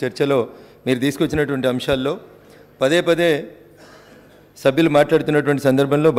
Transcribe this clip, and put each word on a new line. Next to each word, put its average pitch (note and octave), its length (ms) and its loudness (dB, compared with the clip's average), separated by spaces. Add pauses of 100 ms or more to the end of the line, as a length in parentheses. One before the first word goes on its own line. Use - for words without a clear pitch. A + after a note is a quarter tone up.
చర్చలో C#3 360 0 (460)
మీరు B2+ 200 0
తీసుకొచ్చినటువంటి C#3 680 -2
అంశాల్లో C3 400 -4 (720)
పదే D#3+ 260 2
పదే E3+ 200 2 (1300)
సభ్యులు D3 340 2
మాట్లాడుతున్నటువంటి D3 720 2
సందర్భంలో C#3 520 2